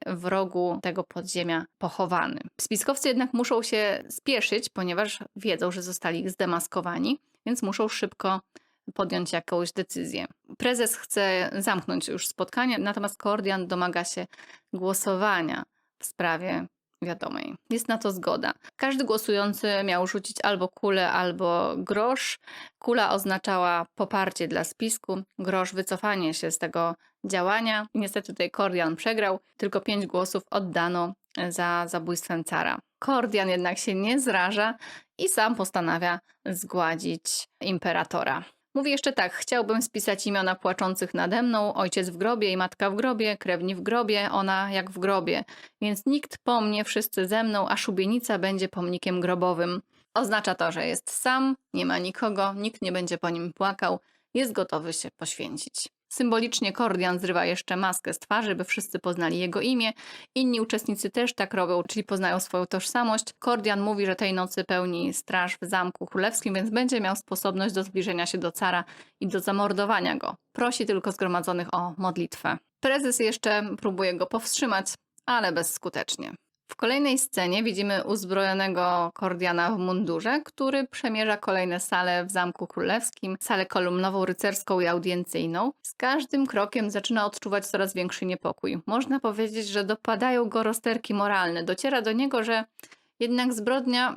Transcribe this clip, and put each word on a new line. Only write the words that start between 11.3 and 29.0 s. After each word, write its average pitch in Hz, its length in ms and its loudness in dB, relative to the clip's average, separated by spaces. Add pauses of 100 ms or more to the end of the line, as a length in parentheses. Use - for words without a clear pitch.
zamknąć 185 500 -2
już - 180 -4
spotkanie, 240 520 -2
natomiast 202 400 -2
Kordian 196 480 0
domaga 180 380 0
się 180 220 -6 (460)
głosowania 185 920 0 (360)
w - 80 -10
sprawie 175 600 -2 (360)
wiadomej. - 520 -6 (160)
Jest 233 180 -2
na 226 100 0
to 208 140 0
zgoda. 180 400 -2 (240)
Każdy 269 280 0
głosujący 208 640 0 (160)
miał 180 220 2
rzucić - 360 -6
albo 185 260 2
kulę, 190 420 2
albo 175 680 2
grosz. 208 600 0 (400)
Kula 240 340 2
oznaczała 185 800 2
poparcie 190 540 0
dla 170 160 0
spisku, 196 580 -4 (160)
grosz 190 360 0
wycofanie 185 600 0
się 165 160 -2
z - 80 -2
tego 170 360 0 (300)
działania. 214 680 2
I 220 40 0
niestety 202 340 -2
tutaj 180 180 -2
Kordian 175 460 2
przegrał. 214 420 0 (180)